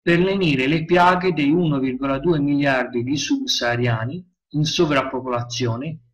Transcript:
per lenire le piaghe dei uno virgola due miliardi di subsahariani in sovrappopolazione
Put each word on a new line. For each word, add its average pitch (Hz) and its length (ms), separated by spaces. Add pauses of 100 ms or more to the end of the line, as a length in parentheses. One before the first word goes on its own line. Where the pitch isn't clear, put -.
per 170 200
lenire 180 480
le 160 180
piaghe 180 480
dei 143 160
uno 160 280
virgola 135 400
due 156 220
miliardi 135 640
di 139 140
subsahariani 120 1080 (260)
in 147 120
sovrappopolazione 127 1300 (160)